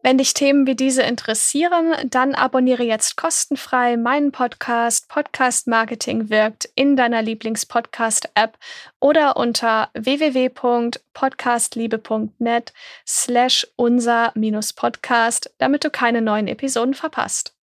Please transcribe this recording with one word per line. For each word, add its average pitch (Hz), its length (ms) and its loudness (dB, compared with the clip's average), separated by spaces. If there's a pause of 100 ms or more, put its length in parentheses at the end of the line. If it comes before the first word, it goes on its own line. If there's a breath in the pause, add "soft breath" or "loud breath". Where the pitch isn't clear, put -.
Wenn 262 160 4
dich 269 140 0
Themen 277 340 4
wie 262 80 0
diese 262 260 0
interessieren, 320 920 0 (120)
dann 262 280 0
abonniere 254 500 2
jetzt 220 340 -2
kostenfrei 247 800 -2
meinen 269 340 0
Podcast 233 800 -2
Podcast - 580 -2
Marketing 226 640 -2
wirkt 214 460 0
in 285 200 4
deiner 240 260 2
Lieblings-Podcast-App 220 1400 -2 (440 loud breath)
oder 294 340 4
unter 226 580 0
w 262 280 -2
w 302 120 2
w 254 140 2
punkt 240 540 -2 (120)
podcastliebe 233 840 -2
punkt 220 420 -6
net 233 320 -2 (340 loud breath)
slash - 680 0
unser 233 580 2
minus 214 380 -2
podcast, 233 840 -2
damit 269 260 0
du 311 60 -2
keine 240 320 0
neuen 214 260 0
Episoden 240 460 -2
verpasst. - 600 -6 (120)